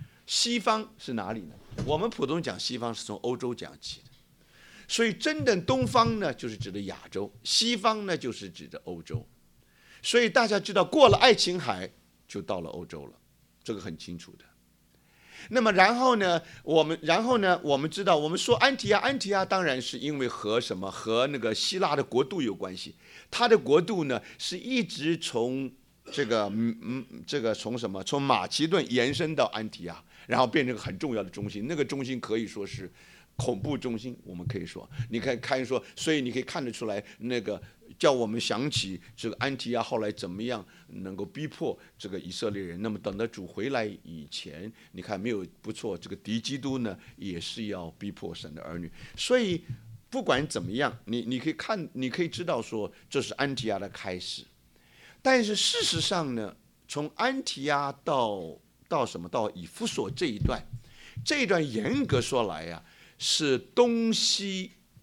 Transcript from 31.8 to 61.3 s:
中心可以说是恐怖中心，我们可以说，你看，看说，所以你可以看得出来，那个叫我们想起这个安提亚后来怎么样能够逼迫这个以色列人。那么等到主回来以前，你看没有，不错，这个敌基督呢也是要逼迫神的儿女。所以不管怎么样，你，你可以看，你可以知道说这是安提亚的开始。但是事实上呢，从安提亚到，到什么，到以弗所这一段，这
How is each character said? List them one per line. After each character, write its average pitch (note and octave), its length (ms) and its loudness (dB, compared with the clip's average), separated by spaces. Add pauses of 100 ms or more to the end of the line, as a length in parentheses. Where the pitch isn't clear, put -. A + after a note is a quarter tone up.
中 C#3 200 -4
心 B2+ 160 -4
可 A2 180 -2
以 A2+ 80 -2
说 G2 200 -8
是 F#2 240 -12 (460)
恐 A2 240 0
怖 C#3 160 -2
中 A#2 220 -4
心， A#2+ 260 -10
我 F#2+ 100 -12
们 F2 120 -8
可 - 120 -2
以 F2 60 -4
说， - 240 -12 (220)
你 A2+ 80 -2
看， A#2+ 220 -2
看 C3 240 0
说， A#2+ 180 0 (140)
所 - 160 0
以 D3+ 80 4
你 B2 100 -2
可 A#2 80 -2
以 B2+ 40 0
看 C#3+ 220 -6
得 A#2+ 60 -4
出 A2+ 160 -6
来， G#2 160 -2 (160)
那 A#2+ 220 -2
个 G2+ 200 -4 (380)
叫 D#3 140 6
我 B2 140 2
们 A2 140 -2
想 A#2+ 300 0
起 F#2+ 300 -2 (160)
这 A#2+ 120 -6
个 - 100 -6
安 C3+ 180 -2
提 A#2+ 160 -4
亚 A#2 100 2
后 A2+ 160 -2
来 G#2+ 140 0
怎 F#2+ 180 -8
么 F#2+ 120 -6
样 A#2 220 -4 (240)
能 F#2+ 280 -10
够 G2 80 -6
逼 D3 220 -8
迫 C3+ 300 -4 (220)
这 G#2 100 -12
个 F#2+ 100 -6
以 F2 120 -10
色 G#2+ 200 -4
列 G2 120 -6
人。 F2 180 -8
那 A2 80 -4
么 G#2 100 -4
等 G2 180 -6
到 A2+ 100 -2
主 G2+ 200 -10
回 G#2 240 -6
来 B2 140 0
以 E2 460 -10
前， F2 420 -12 (200)
你 F#2 100 -12
看 F#2+ 180 -4
没 A2+ 100 -2
有， G2+ 140 -2 (160)
不 G#2+ 120 -10
错， G2+ 260 -6
这 - 100 -16
个 F#2+ 80 -8
敌 A2 240 -4
基 C3+ 160 -6
督 C3 220 -4
呢 G#2+ 180 -2 (200)
也 F2+ 240 -8
是 A2+ 260 -8
要 F2+ 260 -8
逼 G2+ 200 -10
迫 E2+ 220 -10
神 D2+ 200 -14
的 D#2 80 -14
儿 E2+ 160 -8
女。 F2 120 -8 (260)
所 - 220 2
以 F#3+ 240 0 (460)
不 B3+ 140 -4
管 D3 240 2
怎 - 160 -4
么 F2 80 -6
样， A#2+ 260 -2 (100)
你， A#2 160 -4
你 B2 180 -2
可 D#3 100 -2
以 - 40 -4
看， F#3+ 400 -4
你 B2+ 140 -4
可 F3+ 140 -2
以 E3+ 60 0
知 F3+ 160 -8
道 D3 180 0
说 G#2+ 280 -6 (200)
这 C#3+ 100 0
是 A2 140 -6
安 C#3 180 -2
提 B2 140 -4
亚 G2+ 140 0
的 G2 80 -8
开 F#2 280 -8
始。 - 280 -10 (760)
但 C4 220 6
是 G#3 140 0
事 - 260 2
实 E3+ 180 2
上 D#3 360 0
呢， G#2+ 180 -6 (320)
从 D3 300 -6
安 C4 260 0
提 C#3 220 -6
亚 C#3+ 260 2 (140)
到， G#2+ 520 0 (300)
到 D3 180 2
什 F2 160 -6
么， F2 80 -10
到 G#2+ 220 0
以 F2 160 -12
弗 - 180 -8
所 A#2 240 -2
这 E3 180 -2
一 A2 120 -2
段， - 260 0 (600)
这 D4 180 0